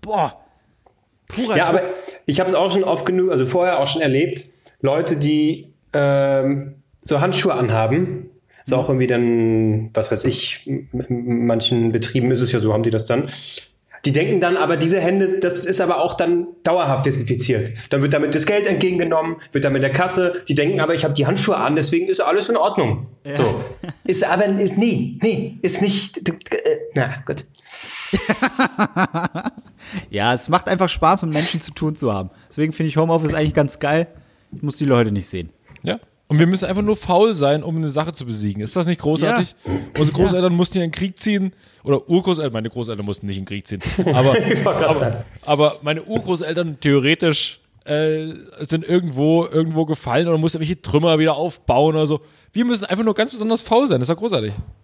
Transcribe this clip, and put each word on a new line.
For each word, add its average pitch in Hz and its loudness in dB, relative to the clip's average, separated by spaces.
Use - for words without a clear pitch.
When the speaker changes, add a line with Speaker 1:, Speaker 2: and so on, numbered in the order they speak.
Speaker 1:
Boah. 196 -4
Purer 220 -2
Speaker 2:
Ja, 180 4
Speaker 1:
Druck. 180 4
Speaker 2:
aber 180 -4
ich 143 0
hab's 185 0
auch 175 2
schon 190 2
oft 170 -2
genug, 185 2
also 131 2
vorher 175 2
auch 139 2
schon 165 -2
erlebt, 143 0
Leute, 160 0
die, 151 0
ähm, 139 0
so 143 0
Handschuhe 180 2
anhaben, 120 0
so 131 0
Speaker 1:
Mhm. 127 2
Speaker 2:
auch 127 -2
irgendwie 127 2
dann, 113 2
was 110 -2
weiß - -2
ich, - -4
m-, 135 -6
m-, 123 -4
in 120 -2
manchen 117 2
Betrieben 117 0
ist 123 2
es 117 0
ja 120 2
so, 107 2
haben 110 2
die 117 2
das 110 0
dann. 135 0
Die 139 0
denken 180 2
dann, 175 2
aber 151 0
diese 165 2
Hände, 185 2
das 180 0
ist 190 0
aber 170 2
auch 170 0
dann 175 0
dauerhaft 156 2
desinfiziert. 113 0
Dann 143 2
wird 143 2
damit 147 0
das 151 0
Geld 208 2
entgegengenommen, 170 0
wird 143 0
dann 139 2
mit 131 2
der 135 0
Kasse, 180 0
die 147 2
denken 151 2
aber, 156 2
ich 160 -2
hab 143 0
die 143 0
Handschuhe 190 0
an, 139 0
deswegen 170 0
ist 185 0
alles 180 2
in 233 2
Ordnung. 160 0
Speaker 1:
Ja. 143 -8
Speaker 2:
So. 123 0
Ist 180 2
aber, 185 2
ist, 196 0
nee, 214 0
nee, 226 -2
ist - 0
nicht, - -2
du, 175 0
äh, - -2
na, - -2
gut. - -8
Speaker 1:
<laughs> - -2
Ja, 101 0
es 127 -4
macht 170 0
einfach 185 0
Spaß, 170 2
mit 160 -4
Menschen 156 -2
zu - -10
tun 156 -4
zu 127 -2
haben. 95 -6
Deswegen 156 -2
finde 160 -2
ich 147 -2
Homeoffice 160 2
eigentlich 156 0
ganz 143 0
geil. 156 0
Ich - -12
muss 143 -6
die 156 -2
Leute 120 4
nicht 98 -4
sehen. 87 -8
Speaker 3:
Ja. - -4
Und 151 2
wir 165 8
müssen 185 0
einfach 190 -2
nur 208 2
faul 208 2
sein, 143 2
um 160 -4
eine 160 -2
Sache 156 -2
zu 135 -12
besiegen. 104 -4
Ist - -8
das 175 0
nicht 170 0
großartig? 180 0
Speaker 1:
Ja. - -6
Speaker 3:
Unsere 143 2
Großeltern 185 4
Speaker 1:
Ja. 170 2
Speaker 3:
mussten 180 0
ja 175 0
in 160 -2
den - -10
Krieg 185 -6
ziehen. 196 -2
Oder 135 0
Urgroßeltern. 170 2
Meine 113 -4
Großeltern 110 -6
mussten 101 -6
nicht 98 -6
in 95 -8
den - -16
Krieg 101 -10
ziehen. 98 -8
Speaker 1:
<laughs> 175 2
Speaker 3:
Aber, 131 6
Speaker 2:
Ich 165 0
wollte 185 0
gerade 160 2
Speaker 3:
aber, 156 4
Speaker 2:
sagen. 117 0
Speaker 3:
aber 147 2
meine 156 -4
Urgroßeltern 170 -4
theoretisch, 147 2
äh, 156 -2
sind 160 -2
irgendwo, 165 2
irgendwo 160 0
gefallen 156 0
oder 165 2
mussten 160 0
irgendwelche 156 -4
Trümmer 160 2
wieder 156 4
aufbauen 151 2
oder 156 2
so. 147 -2
Wir 233 0
müssen 233 -2
einfach 202 -2
nur 220 2
ganz 226 0
besonders 226 -2
faul 247 2
sein. 147 2
Das 123 -2
ist 170 2
doch 170 -8
großartig. 131 -2